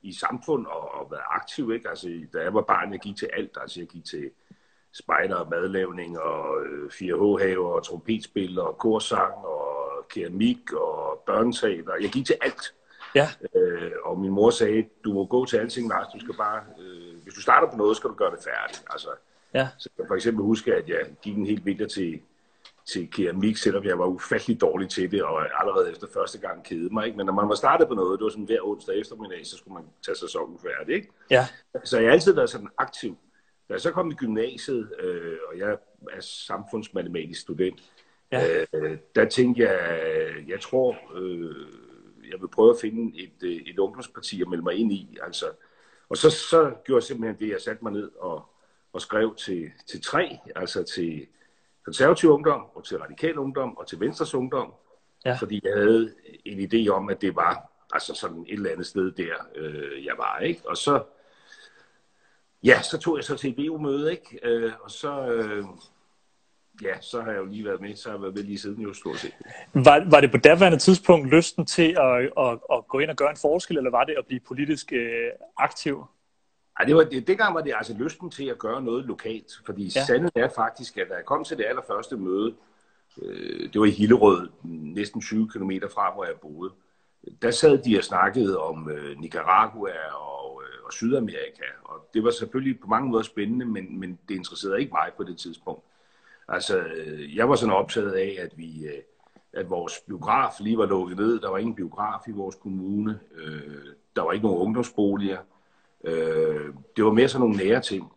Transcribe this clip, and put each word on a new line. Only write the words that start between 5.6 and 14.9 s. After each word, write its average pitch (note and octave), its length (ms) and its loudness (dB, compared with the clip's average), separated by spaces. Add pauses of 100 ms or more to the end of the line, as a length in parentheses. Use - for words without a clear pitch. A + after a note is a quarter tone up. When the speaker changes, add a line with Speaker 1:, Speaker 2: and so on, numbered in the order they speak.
Speaker 1:
og, D2+ 460 -4
øh, C#2+ 260 -10
fire F2+ 240 -4
H-haver F#2+ 540 2
og E2+ 160 0
trompetspil F#2 720 -4
og E2 180 -4
korsang G#2 560 2 (120)
og C#2+ 640 -6
keramik G2 640 -2
og D#2 520 -4
børneteater. G2+ 760 0
Jeg G2+ 80 -2
gik C3 160 -2
til D#3 160 2
alt. - 320 -6 (420)
Speaker 2:
Ja. C#3+ 120 6 (280)
Speaker 1:
Øh, F2 360 2 (120)
og F2 160 -4
min F#2+ 120 0
mor G#2 180 8
sagde, A2 360 2 (200)